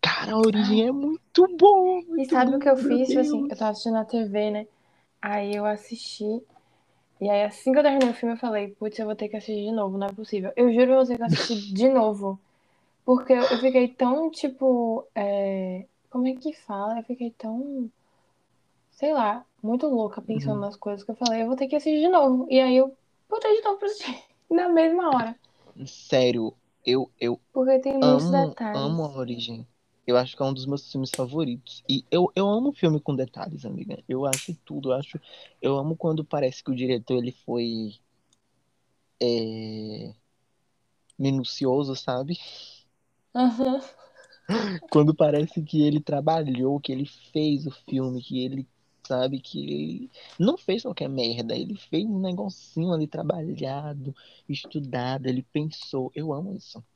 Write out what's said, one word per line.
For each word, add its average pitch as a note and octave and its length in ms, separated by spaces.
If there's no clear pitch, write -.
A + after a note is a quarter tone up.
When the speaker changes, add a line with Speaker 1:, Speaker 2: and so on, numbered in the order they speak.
Speaker 1:
Cara, - 320
A A3 40
Origem G#3+ 440
Speaker 2:
Ai. A3+ 60
Speaker 1:
é B3+ 40
muito D4+ 560
bom, F#4 440
Speaker 2:
E C4+ 80
Speaker 1:
muito - 0
Speaker 2:
sabe C4 300
o C#4 40
Speaker 1:
bom, - 0
Speaker 2:
que C#4+ 100
eu C4+ 120
Speaker 1:
meu B3 180
Speaker 2:
fiz? B3+ 100
Tipo C4+ 120
assim, D4 280
eu - 60
Speaker 1:
Deus. - 20
Speaker 2:
tava G#3+ 140
assistindo A3 220
na A3 120
T A3+ 200
V, G#3 260
né? G#3 160
Aí G#3 340
eu G#3 100
assisti. G#3+ 600
E G3 80
aí, G3+ 160
assim G#3 280
que C#4 60
eu D4 40
terminei C#4 280
o - 20
filme, A#3 220
eu A#3 40
falei, G#3 300
"Putz, G#3+ 300
eu A3 80
vou G#3+ 80
ter G#3+ 140
que G#3+ 80
assistir G#3 280
de G#3+ 60
novo, G3 260
não G3 100
é G3 60
possível." G3+ 440
Eu A#3+ 160
juro B3 140
pra C4 100
você B3 200
que A3+ 60
eu A#3 40
assisti E3+ 280
Speaker 1:
<laughs> G3+ 180
Speaker 2:
de A3+ 160
novo. G#3 500
Porque B3+ 280
eu, B3 160
eu B3 100
fiquei B3+ 300
tão, C#4 420
tipo, B3+ 840
é... G3 680
Como B3+ 180
é C4 80
que D4+ 180
fala? G#3+ 460
Eu A3+ 60
fiquei B3 260
tão, A#3+ 600
sei D4+ 220
lá, A#3+ 320
muito B3 260
louca A3 340
pensando G#3+ 340
Speaker 1:
Uhum. G3+ 60
Speaker 2:
nas G3+ 160
coisas G3+ 260
que - 80
eu A3 40
falei, A3+ 260
"Eu A3+ 60
vou B3+ 100
ter C4+ 100
que C4+ 80
assistir D4+ 260
de D#4+ 80
novo." C4+ 400
E C4 120
aí B3+ 160
eu C4+ 180
botei G#4+ 280
de A4 60
novo G4+ 140
pra G4+ 120
assistir, - 340
<laughs> - 140
na F4 200
mesma E4 400
hora. A#3+ 260
Speaker 1:
Sério, B2 680
eu, B2+ 340
eu A#2+ 200
Speaker 2:
Porque C4 260
tem C4+ 180
muitos B3+ 320
Speaker 1:
amo, - 0
Speaker 2:
detalhes. C4+ 440
Speaker 1:
amo D#3 320
A C#3 120
Origem. A#2+ 500
Eu B2 100
acho B2+ 180
que - 80
é - 20
um C3+ 80
dos C3 120
meus C#3 260
filmes C3 200
favoritos. B2+ 760
E - 220
eu, F3 240
eu G3 140
amo B3 240
filme D#3 280
com D3 140
detalhes, C3+ 500
amiga. - 420
Eu C3 180
acho C3+ 280
tudo, C3+ 260
eu B2+ 60
acho, C#3+ 220
eu C#3 160
amo D3+ 180
quando D#3 300
parece C#3 380
que - 80
o B2+ 40
diretor, B2+ 420
ele A#2+ 140
foi, A#2 600
é... A2 920
minucioso, C3+ 800
sabe? C3+ 420
Speaker 2:
Aham. B3+ 460
Speaker 1:
Quando D3+ 260
parece D3+ 480
que D3+ 200
ele D3 160
trabalhou, C#3+ 800
que C#3 120
ele C3 140
fez D3+ 600
o C#3 60
filme, C3 500
que B2+ 220
ele, C3 240
sabe, C3 340
que - 240
ele D#3+ 480
não B3 180
fez G3 260
qualquer D3+ 260
merda, A#2 460
ele - 220
fez E3+ 280
um G#3 140
negocinho F#3 720
ali D#3 140
trabalhado, D3 1080
estudado, C3 800
ele B2+ 160
pensou. D3 720
Eu D3+ 180
amo F#3+ 220
isso. - 280